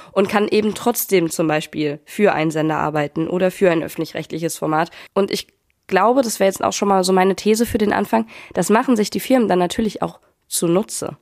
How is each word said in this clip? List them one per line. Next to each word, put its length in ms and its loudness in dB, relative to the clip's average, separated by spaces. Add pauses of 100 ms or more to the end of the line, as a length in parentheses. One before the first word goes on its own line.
(100)
und 180 0
kann 200 0
eben 260 0
trotzdem 560 0
zum 160 -2
Beispiel 580 -4
für 280 0
einen 180 0
Sender 280 -2
arbeiten 500 -2
oder 240 0
für 180 2
ein 140 0
öffentlich-rechtliches 720 -8
Format. 320 -2 (240)
Und 160 0
ich 160 -6 (400)
glaube, 360 4
das 180 -4
wäre 80 4
jetzt 160 -2
auch 80 0
schon 160 -2
mal 160 4
so 80 2
meine 240 4
These 280 2
für 140 -4
den 140 2
Anfang, 340 0 (280)
das 160 -2
machen 260 4
sich 140 0
die 100 -4
Firmen 280 2
dann 120 2
natürlich 420 -2
auch 160 -8 (300)
zunutze, 720 -2